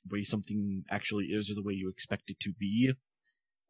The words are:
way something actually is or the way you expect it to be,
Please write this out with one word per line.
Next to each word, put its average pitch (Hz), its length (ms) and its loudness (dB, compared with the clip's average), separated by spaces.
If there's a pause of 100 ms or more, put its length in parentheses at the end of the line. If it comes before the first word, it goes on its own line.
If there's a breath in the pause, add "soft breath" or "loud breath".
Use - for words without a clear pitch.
way 101 140 0
something 101 680 0
actually 101 360 0
is 104 240 0
or 104 60 -2
the 101 80 -4
way 101 100 0
you 95 160 -2
expect - 400 -4
it 95 120 -8
to 98 120 -2
be, 113 400 4 (760)